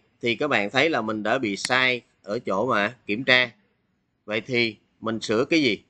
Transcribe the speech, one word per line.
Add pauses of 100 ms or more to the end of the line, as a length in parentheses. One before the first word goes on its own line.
(200)
thì
các
bạn
thấy
là
mình
đã
bị
sai (200)
ở
chỗ
mà (100)
kiểm
tra. (680)
Vậy
thì (240)
mình
sửa
cái
gì?